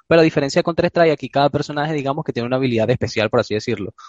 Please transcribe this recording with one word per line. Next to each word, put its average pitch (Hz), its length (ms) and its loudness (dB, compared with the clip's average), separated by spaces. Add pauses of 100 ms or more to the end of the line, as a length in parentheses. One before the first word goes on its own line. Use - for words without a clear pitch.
pero 165 120 6
a 160 40 8
diferencia 151 340 0
de 170 60 2
Counter-Strike, 170 480 2
aquí 139 160 -6
cada 143 200 2
personaje, 147 460 -4
digamos, 143 300 -4
que 131 80 -8
tiene 120 160 -4
una 131 80 -2
habilidad 120 340 0
especial, 113 400 -2
por 123 80 0
así 104 160 -2
decirlo. 104 400 -6 (140)